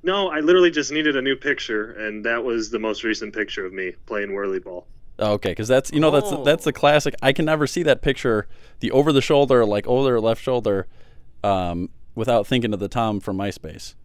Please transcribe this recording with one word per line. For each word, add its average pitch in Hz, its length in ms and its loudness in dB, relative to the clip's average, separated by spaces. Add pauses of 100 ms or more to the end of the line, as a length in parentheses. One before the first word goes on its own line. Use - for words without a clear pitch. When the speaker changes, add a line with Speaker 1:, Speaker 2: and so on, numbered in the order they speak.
Speaker 1:
No, 190 260 0
I 151 100 -2
literally 175 320 6
just 139 180 -2
needed 151 260 0
a 131 60 0
new 131 140 0
picture, 117 560 -4
and 107 340 -8
that 117 160 -2
was 113 280 -2
the 113 100 -4
most 110 240 -4
recent 110 280 -4
picture 104 320 -6
of 92 80 -10
me 95 200 -8 (140)
playing 101 280 -6
whirly 98 240 -4
ball. 90 300 -12 (320)
Speaker 2:
Oh, 107 140 2
okay, 95 200 -4
'cause 107 140 -6
that's, 131 240 2
you 147 80 2
know, 156 100 4
that's, 151 220 2
Speaker 3:
Oh. 139 100 -6
Speaker 2:
that's 151 220 2
the 151 80 0
classic. 147 500 2
I 135 100 2
can 156 120 0
never 151 240 0
see 175 160 -2
that 139 180 2
picture, 120 460 0 (320)
the 113 100 -2
over 143 220 4
the 135 100 6
shoulder, 131 420 4
like, 104 220 0
over 127 260 2
the 117 80 2
left 113 220 0
shoulder, 107 460 0 (560)
um, 90 440 0 (280)
without 113 320 2
thinking 117 260 0
of 90 60 -6
the 98 80 -4
Tom 110 320 -2
from 95 180 -6
MySpace. - 560 -8 (100)